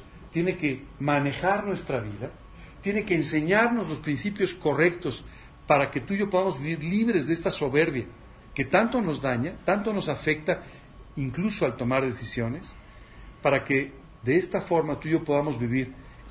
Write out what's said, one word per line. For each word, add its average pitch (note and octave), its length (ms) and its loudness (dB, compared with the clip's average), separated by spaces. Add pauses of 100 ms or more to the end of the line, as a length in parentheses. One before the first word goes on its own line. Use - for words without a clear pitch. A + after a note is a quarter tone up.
(300)
tiene E3+ 260 0
que C#3+ 280 -2 (160)
manejar C#3+ 680 2
nuestra F#3 320 -4
vida, G#2+ 320 -8 (500)
tiene G3+ 240 -2
que F#3 120 2
enseñarnos E3+ 720 2
los D#3 100 -4
principios F3+ 560 -2
correctos D#3 680 0 (420)
para C#3 240 4
que C#3 100 -2
tú A#2+ 140 -4
y G3 40 -2
yo G3+ 120 0
podamos F3+ 300 2
vivir D3+ 240 -4
libres G3+ 420 2
de D#3+ 80 2
esta E3 160 -2
soberbia C#3+ 560 2 (480)
que F3+ 100 0
tanto A3+ 380 4
nos D3+ 180 -2
daña, C3 440 -2
tanto G#3 280 2
nos G3 160 -2
afecta, D#3 520 0 (560)
incluso E3 480 -2
al B2 120 0
tomar C3 280 2
decisiones, A#2+ 680 -4 (720)
para C#3 220 4
que C3+ 280 0 (320)
de B2+ 120 4
esta F#3 240 0
forma D#3 400 0
tú - 80 -8
y D#3 40 2
yo D#3+ 120 2
podamos D3 340 0
vivir B2 340 -2 (380)